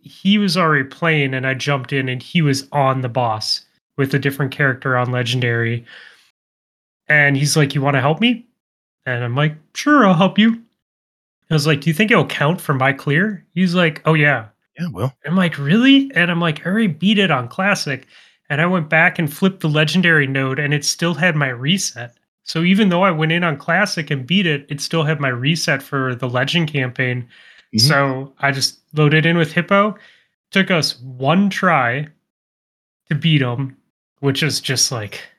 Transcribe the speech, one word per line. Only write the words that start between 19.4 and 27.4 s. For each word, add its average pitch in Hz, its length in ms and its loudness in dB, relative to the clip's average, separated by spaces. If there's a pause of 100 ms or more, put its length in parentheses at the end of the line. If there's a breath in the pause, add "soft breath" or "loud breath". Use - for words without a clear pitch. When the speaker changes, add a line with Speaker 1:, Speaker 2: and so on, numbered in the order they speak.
Speaker 1:
the 160 80 -2
Legendary 156 580 2
node, 135 320 -2
and 143 140 0
it 147 120 -2
still 170 280 -2
had 165 220 0
my 143 140 0
reset. 127 680 -6 (280)
So 165 200 -4
even 196 260 4
though 175 140 2
I 190 80 4
went 156 220 0
in 175 100 0
on 160 140 -2
Classic 170 520 -2
and 139 160 -4
beat 180 200 2
it, 147 240 -2
it 147 100 -8
still 165 240 -2
had 151 160 -2
my 143 80 -2
reset 139 560 -2
for 131 320 -4
the 123 140 -6
Legend 135 420 -2
campaign. 127 520 -4 (520 soft breath)